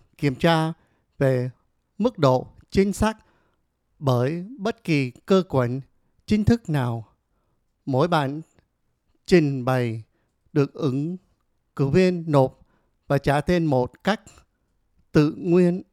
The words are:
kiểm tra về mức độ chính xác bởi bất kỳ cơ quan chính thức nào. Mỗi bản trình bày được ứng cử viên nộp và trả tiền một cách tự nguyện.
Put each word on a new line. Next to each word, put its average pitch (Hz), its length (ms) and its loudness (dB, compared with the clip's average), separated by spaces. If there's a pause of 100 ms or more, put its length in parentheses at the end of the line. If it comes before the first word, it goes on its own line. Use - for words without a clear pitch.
(180)
kiểm 135 160 -2
tra 160 380 0 (460)
về 127 320 0 (480)
mức 240 200 -2
độ 131 280 2 (240)
chính 202 220 0
xác 214 240 -2 (840)
bởi 139 480 -2 (120)
bất 214 260 -8
kỳ 143 260 -2
cơ - 380 0
quan 127 320 -2 (460)
chính 214 180 0
thức 233 240 0
nào. 120 400 -2 (800)
Mỗi 139 220 0
bản 151 320 -2 (880)
trình 139 380 2
bày 120 380 -2 (500)
được 143 220 0
ứng 147 420 -4 (600)
cử 139 120 -2
viên 180 380 2
nộp 139 400 0 (400)
và 143 120 0
trả 143 220 0
tiền 175 240 0
một 127 400 -2
cách 202 160 -2 (920)
tự 151 260 2
nguyện. 180 440 2 (100)